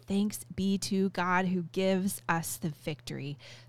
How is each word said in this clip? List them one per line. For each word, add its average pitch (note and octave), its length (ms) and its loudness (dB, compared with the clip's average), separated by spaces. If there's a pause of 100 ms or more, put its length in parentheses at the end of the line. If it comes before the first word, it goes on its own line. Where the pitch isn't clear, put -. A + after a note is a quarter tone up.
thanks G3+ 380 0 (100)
be G3 240 2
to F#3+ 320 2
God F#3 360 2
who F3+ 160 0
gives F#3+ 640 0
us E3 300 0
the F3+ 100 -2
victory C#3+ 720 -8 (300)